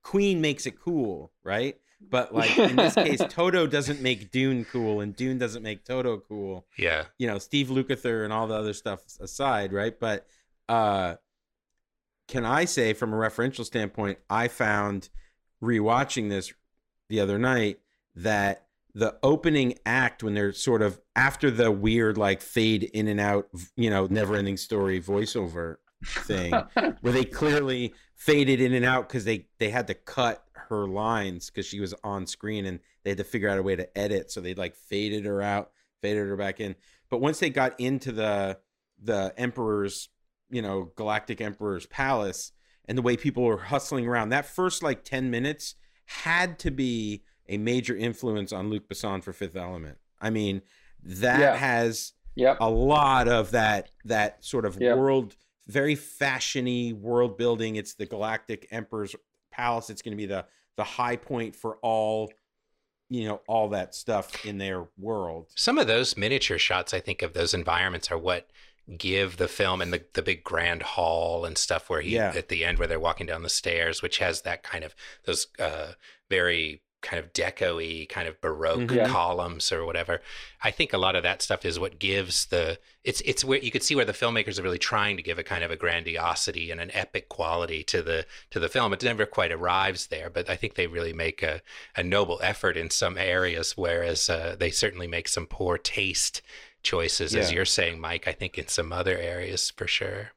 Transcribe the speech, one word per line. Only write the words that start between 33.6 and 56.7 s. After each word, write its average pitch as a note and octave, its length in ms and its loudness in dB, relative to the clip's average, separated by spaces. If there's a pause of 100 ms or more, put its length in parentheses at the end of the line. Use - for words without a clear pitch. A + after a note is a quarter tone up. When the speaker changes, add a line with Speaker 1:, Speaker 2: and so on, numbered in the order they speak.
Speaker 1:
way F#2+ 140 2
to F2+ 220 -6
edit. G2+ 320 0
So - 100 -8
they, F2+ 140 -6
like, F#2 220 -6
faded G#2 500 -4
her G2+ 160 -2
out, G2+ 300 -2 (280)
faded G#2 280 0
her G2 80 -2
back G2 240 -4
in. G2 140 -4 (360)
But A#2+ 100 0
once D3+ 200 2
they E3 100 2
got C3 280 0
into B2+ 340 0
the, G2+ 460 0 (440)
the G2+ 340 0
Emperor's, A2 720 -2 (420)
you B2 120 -4
know, F#2+ 340 -4
Galactic G#2+ 440 -4
Emperor's G#2 460 -4
palace B2 680 -2 (340)
and A#2 100 -2
the B2+ 60 2
way B2 140 4
people B2 260 0
were A2+ 160 4
hustling B2+ 480 -2
around, A#2 220 2
that C#3 180 0
first, - 380 -2
like, C#3+ 200 -2
ten C3 260 -2
minutes B2+ 440 -4 (320)
had F3 540 0
to D#3+ 100 -2
be A#2 540 -2 (220)
a G2+ 120 -4
major A#2+ 360 0
influence G#2+ 580 -2
on G2+ 180 -4
Luc G#2+ 180 -4
Besson G2 340 -6
for F#2+ 120 -10
Fifth F#2 220 -8
Element. F2 420 -10 (200)
I A2 120 -2
mean, G#2 320 0 (400)
that A#2+ 380 4
Speaker 2:
Yeah. C#3 160 6
Speaker 1:
has A#2+ 560 0 (240)
Speaker 2:
Yep. B2+ 240 6
Speaker 1:
a A2+ 100 4
lot C3 580 6
of A2 220 4
that, G#2+ 400 2 (160)
that G#2 360 0
sort A#2+ 220 -2
of F#2+ 160 -4
Speaker 2:
Yep. B2 160 4
Speaker 1:
world, C3 400 2 (300)
very C#3 280 2
fashion-y B2+ 1000 -2